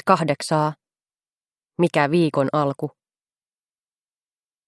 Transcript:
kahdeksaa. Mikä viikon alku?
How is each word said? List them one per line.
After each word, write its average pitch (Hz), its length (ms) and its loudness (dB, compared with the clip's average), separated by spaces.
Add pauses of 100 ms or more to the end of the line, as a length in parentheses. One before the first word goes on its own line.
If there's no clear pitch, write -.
kahdeksaa. 156 680 0 (1040)
Mikä 151 340 2
viikon 151 420 2
alku? 143 380 -2 (1800)